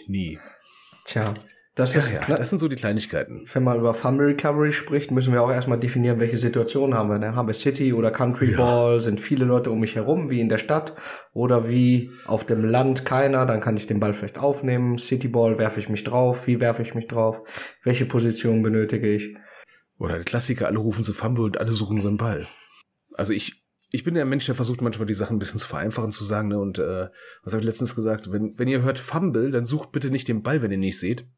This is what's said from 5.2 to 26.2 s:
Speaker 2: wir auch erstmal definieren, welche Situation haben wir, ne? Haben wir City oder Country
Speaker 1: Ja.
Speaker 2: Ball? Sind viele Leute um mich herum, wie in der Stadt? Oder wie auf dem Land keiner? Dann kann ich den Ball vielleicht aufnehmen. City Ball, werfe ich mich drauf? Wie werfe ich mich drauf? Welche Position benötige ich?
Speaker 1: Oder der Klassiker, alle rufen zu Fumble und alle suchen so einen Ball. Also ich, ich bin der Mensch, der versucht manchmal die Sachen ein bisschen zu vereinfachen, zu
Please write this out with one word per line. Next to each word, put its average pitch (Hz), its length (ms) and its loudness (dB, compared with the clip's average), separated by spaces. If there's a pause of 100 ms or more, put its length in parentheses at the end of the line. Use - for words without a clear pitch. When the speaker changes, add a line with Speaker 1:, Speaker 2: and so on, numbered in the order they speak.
Speaker 2:
wir 120 100 6
auch 123 80 4
erstmal 123 280 2
definieren, 120 420 2
welche 117 160 2
Situation 123 560 2
haben 107 160 2
wir, 104 100 2
ne? 107 160 -2
Haben 120 120 0
wir 107 60 -2
City 135 380 0
oder 113 180 2
Country 123 420 2
Speaker 1:
Ja. - 60 2
Speaker 2:
Ball? 120 440 6
Sind 113 180 0
viele 131 240 0
Leute 123 280 2
um 113 100 0
mich 110 140 -2
herum, 143 340 0
wie 123 100 0
in 113 80 2
der 110 120 2
Stadt? 156 360 -2 (380)
Oder 120 340 2
wie 123 440 4 (140)
auf 110 200 -2
dem 113 180 2
Land 131 420 2
keiner? 135 400 2
Dann 113 140 0
kann 107 160 0
ich 104 120 -6
den 104 120 0
Ball 104 140 2
vielleicht 104 260 -8
aufnehmen. 127 600 0
City 127 280 -2
Ball, 117 320 4
werfe 107 220 0
ich 101 80 -8
mich 104 160 -4
drauf? 123 420 0
Wie 123 140 2
werfe 117 200 0
ich 113 140 -6
mich 113 120 -6
drauf? 113 340 0 (420)
Welche 123 220 2
Position 113 580 2
benötige 110 500 2
ich? 104 220 -4 (640)
Speaker 1:
Oder 85 160 -4
der 85 80 -6
Klassiker, 120 440 -2
alle 107 120 0
rufen 107 240 -2
zu 101 100 -4
Fumble 117 320 -2
und 101 140 -2
alle 117 120 -2
suchen 107 280 -2
so 101 80 -2
einen 104 100 0
Ball. 107 300 -4 (680)
Also 98 180 -4
ich, - 320 -6 (280)
ich 120 120 -4
bin 170 120 -2
der 151 100 0
Mensch, 135 220 -2
der 120 80 -2
versucht 123 260 -4
manchmal 110 240 -2
die 107 80 -2
Sachen 101 240 -4
ein - 20 0
bisschen 101 200 -6
zu - 80 -8
vereinfachen, 110 440 -6
zu 104 140 -10